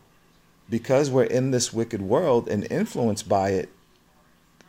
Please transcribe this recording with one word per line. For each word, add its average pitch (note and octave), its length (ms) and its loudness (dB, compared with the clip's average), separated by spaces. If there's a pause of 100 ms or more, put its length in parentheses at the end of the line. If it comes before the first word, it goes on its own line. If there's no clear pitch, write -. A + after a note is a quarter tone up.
(720)
because C3 400 2
we're B2+ 140 4
in B2+ 260 0
this B2 200 0
wicked A2+ 300 -4
world A#2+ 460 2
and G#2 240 -2
influenced B2+ 580 -2
by G2 220 2
it, - 180 -2 (1000)